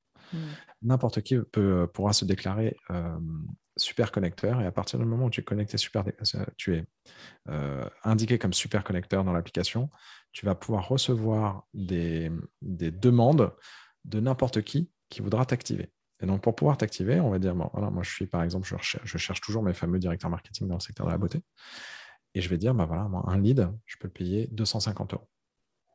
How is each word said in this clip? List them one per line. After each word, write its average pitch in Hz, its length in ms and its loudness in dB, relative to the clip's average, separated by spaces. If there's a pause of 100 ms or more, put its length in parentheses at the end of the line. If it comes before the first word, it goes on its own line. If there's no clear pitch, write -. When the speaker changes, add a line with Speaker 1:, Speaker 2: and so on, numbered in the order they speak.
(340)
Speaker 1:
Hmm. 165 40 -6 (440)
Speaker 2:
N'importe 120 400 2
qui 127 160 2
peut, 98 460 4
euh, 85 40 2
pourra 101 260 0
se - 120 2
déclarer, 98 500 0 (160)
euh, 85 260 -4 (600)
super - 340 0
connecteur. 104 500 0
Et 101 40 2
à 90 60 0
partir - 280 -2
du 117 60 2
moment 117 200 2
où 117 40 2
tu - 120 -4
es - 20 -2
connecté 104 340 -2
super - 260 -2
dé-, 101 120 -4 (200)
euh, 98 100 -2 (120)
tu 92 180 0
es, 80 100 -2 (640)
euh, 71 380 -4 (160)
indiqué 110 360 4
comme 90 140 2
super - 300 0
connecteur 95 400 0
dans 92 100 2
l'application, 90 560 -2 (460)
tu - 100 -6
vas 98 80 4
pouvoir - 360 -2
recevoir 110 840 2
des, 85 560 -2 (320)
des 85 300 -4
demandes 120 640 6 (500)
de 107 160 -4
n'importe 127 440 2
qui 165 280 -2 (160)
qui - 140 -10
voudra 110 240 2
t'activer. - 480 -4 (280)
Et 92 40 -4
donc, 95 160 2
pour 113 160 2
pouvoir 143 200 4
t'activer, 110 440 0
on 135 80 4
va 95 100 2
dire, 92 160 2
bon, 85 160 -2
voilà, 101 180 -2
moi, 92 140 -2
je - 80 -6
suis, - 160 -6
par 85 160 0
exemple, 92 240 -2
je 90 80 -6
recher-, - 300 -6
je - 120 -8
cherche - 220 -6
toujours 110 240 -4
mes 90 100 2
fameux 87 240 0
directeurs 87 320 -2
marketing - 380 -6
dans 87 80 -2
le 85 60 -4
secteur - 240 -8
de 87 60 2
la 82 60 0
beauté. 143 240 -2 (920)
Et 95 80 -2
je 85 80 -2
vais 90 80 0
dire, 117 180 2
bah 95 100 2
voilà, 82 180 -2
moi, 95 240 -4
un 95 120 2
lead, 104 320 4 (140)
je - 120 -16
peux 95 120 -10
le - 40 -20
payer 95 380 -2
deux 110 140 -2
cent 107 160 -2
cinquante 101 320 -4
euros. - 160 -10 (640)